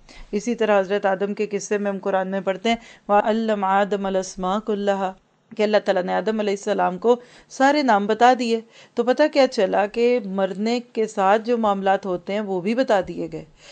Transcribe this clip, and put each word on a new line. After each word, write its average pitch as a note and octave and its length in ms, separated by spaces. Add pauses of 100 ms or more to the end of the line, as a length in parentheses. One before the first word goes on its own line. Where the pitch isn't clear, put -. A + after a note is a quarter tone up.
(340)
इसी G#3+ 220
तरह G#3 220
हज़रत G3 300
आदम G3 260
के G#3+ 140
किस्से G3+ 300
में G3+ 140
हम G3 80
कुरान F#3+ 280
में F#3+ 160
पढ़ते F#3+ 260
हैं, A3+ 100 (300)
"व G#3 120
अल्लम A3 440
आदम G3 420
अल F#3+ 100
अस्मा F#3 440
कुल्लहा", G3 540 (360)
कि G#3+ 120
अल्लाह G#3 180
ताला F#3+ 200
ने F#3 120
आदम G3 260
अलैहिस्सलाम G3 580
को A3+ 140 (400)
सारे C#4+ 320
नाम G3+ 240
बता A#3+ 260
दिए। A3+ 280 (360)
तो A#3 60
पता B3+ 240
क्या D4+ 200
चला F#3+ 400
कि A#3+ 320 (100)
मरने G3 500 (160)
के A3 120
साथ G3+ 320
जो A#3 180
मामलात G3 480
होते F#3 280
हैं G#3 80
वो F#3+ 200
भी G#3+ 140
बता A3+ 260
दिए F3 260
गए। D#3 180 (260)